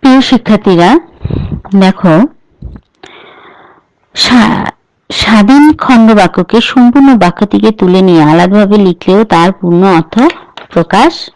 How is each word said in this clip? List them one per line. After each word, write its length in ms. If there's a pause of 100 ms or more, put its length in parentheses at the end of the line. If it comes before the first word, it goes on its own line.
প্রিয় 200
শিক্ষার্থীরা, 760 (800)
দেখো 460 (1900)
স্বা-, 560 (420)
স্বাধীন 600
খণ্ডবাক্যকে 880
সম্পূর্ণ 580
বাক্য 280
থেকে 240
তুলে 320
নিয়ে 200
আলাদাভাবে 540
লিখলেও 480
তার 280
পূর্ণ 320
অর্থ 360 (500)
প্রকাশ 640